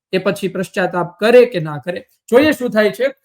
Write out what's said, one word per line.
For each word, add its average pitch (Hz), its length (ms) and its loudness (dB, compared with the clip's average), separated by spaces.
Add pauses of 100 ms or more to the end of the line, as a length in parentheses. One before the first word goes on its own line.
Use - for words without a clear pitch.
(120)
એ 185 60 -2
પછી 190 300 -4
પશ્ચાતાપ 180 720 -6
કરે 233 260 6
કે 214 160 -2
ના 156 160 -8
કરે, - 300 -12 (220)
જોઈએ 285 240 4
શું 247 180 -6
થાય 214 200 2
છે. 240 240 -4 (100)